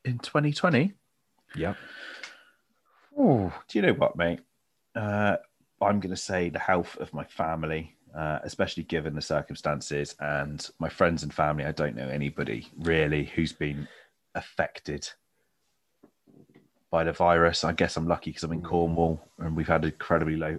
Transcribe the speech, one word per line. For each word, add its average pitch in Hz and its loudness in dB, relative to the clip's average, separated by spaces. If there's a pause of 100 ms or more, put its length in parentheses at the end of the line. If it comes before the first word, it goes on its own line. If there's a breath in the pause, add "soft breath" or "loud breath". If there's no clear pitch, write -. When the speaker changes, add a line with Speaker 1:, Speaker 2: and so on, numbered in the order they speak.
Speaker 1:
In 123 -2
twenty 147 0
twenty? 170 4 (600)
Speaker 2:
Yep. 90 -2 (1400 loud breath)
Speaker 1:
Ooh, 127 6 (160)
do 214 0
you 202 4
know 180 6
what, - 2
mate? 85 0 (540)
Uh, 104 2 (440)
I'm 101 4
gonna 92 -4
say 90 0
the 76 -4
health - 0
of - -10
my 73 -6
family, 80 -4 (220)
uh, 76 -4
especially - -4
given 78 -2
the 76 -6
circumstances, 73 -4
and 73 -4 (100)
my 80 -4
friends 85 4
and 73 -8
family. 76 0
I 76 -2
don't 76 -2
know 65 -6
anybody 67 -4 (100)
really 78 2
who's 80 -2
been 73 -6 (480 soft breath)
affected - -6 (1800)
by 82 2
the 82 0
virus. 85 4
I 80 0
guess 82 0
I'm 82 0
lucky 80 -2
'cause - -8
I'm 80 -4
in 82 -4
Speaker 2:
Mm. - -12
Speaker 1:
Cornwall 82 2 (180)
and 82 -4
we've 82 0
had 82 2
incredibly 80 0
low 78 -4